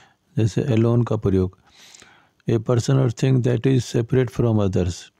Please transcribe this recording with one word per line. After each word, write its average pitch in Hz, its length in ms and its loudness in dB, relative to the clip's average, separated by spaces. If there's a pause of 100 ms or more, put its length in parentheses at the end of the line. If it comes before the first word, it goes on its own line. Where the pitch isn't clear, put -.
(380)
जैसे 110 240 0
alone 117 460 2
का 110 80 -2
प्रयोग, 92 420 0 (920)
a 117 80 2
person 117 320 0
or 135 240 2
thing 131 320 0
that 123 200 -2
is 131 300 0
separate 123 440 0
from 110 280 2
others, 92 340 -2 (180)